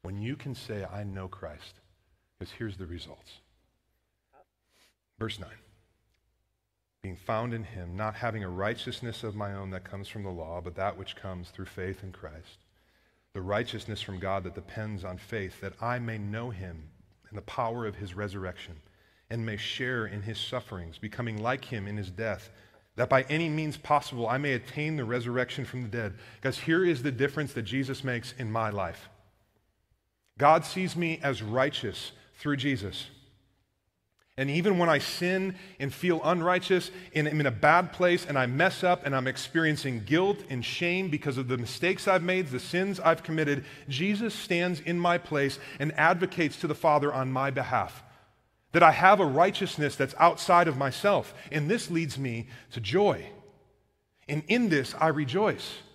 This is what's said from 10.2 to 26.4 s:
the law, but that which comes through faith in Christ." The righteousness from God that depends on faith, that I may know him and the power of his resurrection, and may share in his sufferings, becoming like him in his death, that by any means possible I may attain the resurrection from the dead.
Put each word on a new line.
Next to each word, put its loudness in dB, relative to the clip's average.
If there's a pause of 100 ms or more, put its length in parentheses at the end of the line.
the -8
law, -8
but -10
that -2
which -12
comes -10
through -12
faith -8
in -12
Christ." -18 (760)
The -8
righteousness -4
from -8
God -2
that -8
depends -8
on -10
faith, -8
that -10
I -2
may -6
know -6
him -12 (400)
and -12
the -12
power -4
of -4
his -10
resurrection, -8 (520)
and -4
may -6
share -4
in -8
his -6
sufferings, -8
becoming -6
like -2
him -8
in -6
his -6
death, -6 (460)
that 0
by 6
any 0
means -2
possible 0
I 2
may 0
attain -4
the -2
resurrection -2
from -8
the -6
dead. -4 (260)